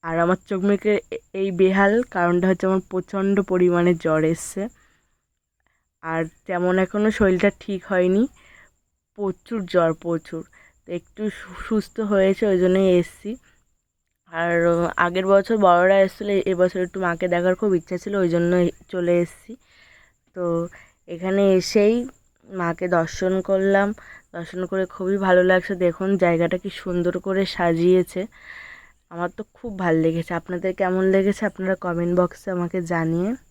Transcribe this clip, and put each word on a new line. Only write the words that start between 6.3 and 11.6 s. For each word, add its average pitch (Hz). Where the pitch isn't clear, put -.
তেমন 180
এখনও 208
শরীরটা 196
ঠিক 196
হয়নি, 185
প্রচুর 208
জ্বর, 170
প্রচুর। 165
তো -
একটু 214
সু-, -